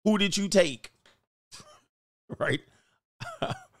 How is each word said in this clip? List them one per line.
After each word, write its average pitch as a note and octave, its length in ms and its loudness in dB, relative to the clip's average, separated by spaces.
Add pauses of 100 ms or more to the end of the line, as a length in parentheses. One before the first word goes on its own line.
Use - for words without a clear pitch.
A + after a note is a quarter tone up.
Who G#3+ 140 4
did G3 180 0
you G3+ 140 -2
take? E3 420 2 (640)
<laughs> - 100 -20 (720)
Right? D3 220 -2 (800)
<laughs> - 140 -4 (260)